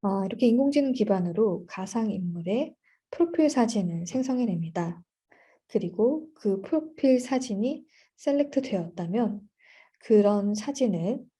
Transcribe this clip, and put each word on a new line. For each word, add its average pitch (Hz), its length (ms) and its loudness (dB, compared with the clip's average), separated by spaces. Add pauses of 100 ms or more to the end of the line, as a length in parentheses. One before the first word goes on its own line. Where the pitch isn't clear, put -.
어, 196 220 0
이렇게 214 240 0
인공지능 277 460 4
기반으로 190 720 0
가상인물의 196 1080 -4 (360)
프로필 330 380 2
사진을 196 580 0
생성해냅니다. 180 960 -2 (640)
그리고 233 680 -2
그 196 260 -2
프로필 269 580 2
사진이 254 680 -4 (300)
셀렉트 285 460 0
되었다면 185 800 -4 (580)
그런 208 560 4
사진을 220 640 -2 (200)